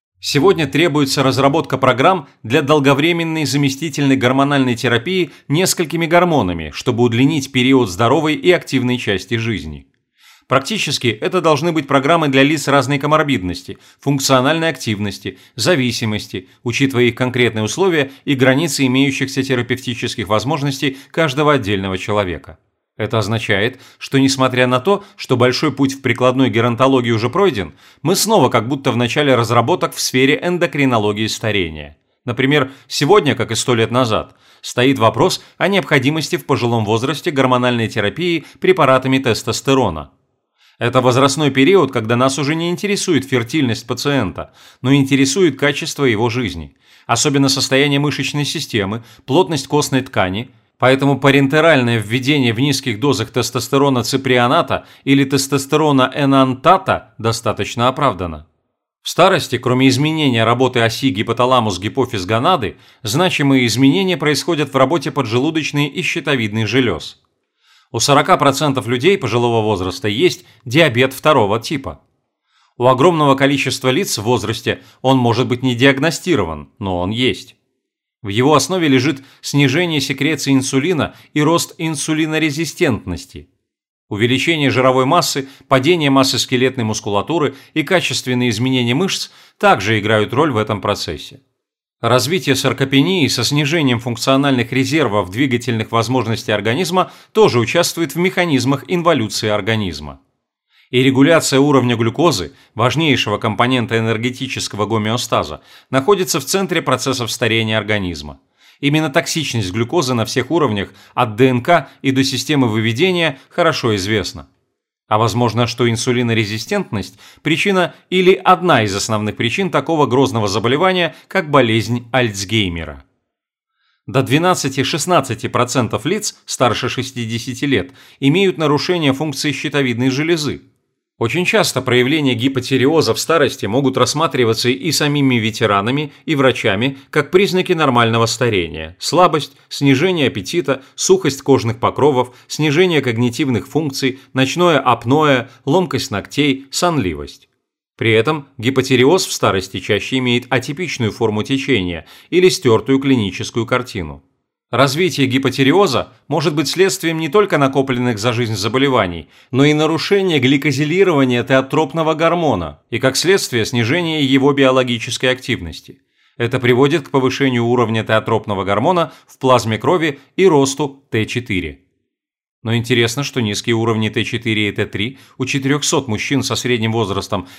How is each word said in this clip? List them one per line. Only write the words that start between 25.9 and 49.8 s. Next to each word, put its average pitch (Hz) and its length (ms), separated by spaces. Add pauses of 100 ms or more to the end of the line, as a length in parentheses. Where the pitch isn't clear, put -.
в - 80
прикладной 127 480
геронтологии 120 600
уже 113 200
пройден, 117 420 (300)
мы 165 120
снова 190 360
как 113 180
будто 135 240
в 110 60
начале 131 360
разработок 120 600
в - 60
сфере 135 420
эндокринологии 131 840
старения. 82 720 (300)
Например, 131 440 (180)
сегодня, 151 460
как 107 160
и 113 40
сто 123 200
лет 110 160
назад, 113 440 (260)
стоит 135 380
вопрос 113 440 (140)
о 160 120
необходимости 156 680
в 147 80
пожилом 117 400
возрасте 127 460
гормональной 123 580
терапии 151 560 (160)
препаратами 135 580
тестостерона. 113 920 (680)
Это 120 220
возрастной 135 500
период, 143 420
когда 117 240
нас 135 220
уже 147 160
не 165 140
интересует 180 560
фертильность 120 640
пациента, 113 640 (300)
но 127 100
интересует 139 680
качество 143 460
его 117 240
жизни, 82 480 (300)
особенно 139 420
состояние 139 520
мышечной 143 440
системы, 113 580 (220)
плотность 165 440
костной 139 340